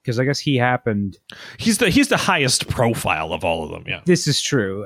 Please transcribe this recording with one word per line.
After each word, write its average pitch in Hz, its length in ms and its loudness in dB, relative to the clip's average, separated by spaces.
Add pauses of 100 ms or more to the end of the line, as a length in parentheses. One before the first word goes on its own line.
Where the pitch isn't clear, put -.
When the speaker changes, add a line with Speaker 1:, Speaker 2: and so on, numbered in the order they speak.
Speaker 1:
'cause 117 140 -2
I 127 60 2
guess 139 140 0
he 143 180 0
happened 113 600 0 (420)
Speaker 2:
He's 220 200 0
the, 220 120 2
he's 277 180 4
the 202 80 2
highest 156 520 2
profile 95 640 0
of 85 120 -4
all 82 200 0
of 78 60 -8
them, 85 160 -12
yeah. 92 180 -8
Speaker 1:
This 170 220 2
is 147 160 0
true. 101 440 -2